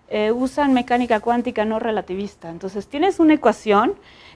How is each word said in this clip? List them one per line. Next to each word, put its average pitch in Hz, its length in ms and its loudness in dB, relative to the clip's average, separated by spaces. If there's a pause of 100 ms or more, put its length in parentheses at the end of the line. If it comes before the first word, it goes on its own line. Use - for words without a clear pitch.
eh, 214 220 -2
usan 262 420 0
mecánica 240 480 0
cuántica 240 440 -2
no 220 140 -2
relativista. 202 680 -6
Entonces, 190 380 -10
tienes 359 320 -2
una 311 140 6
ecuación 233 600 2 (400)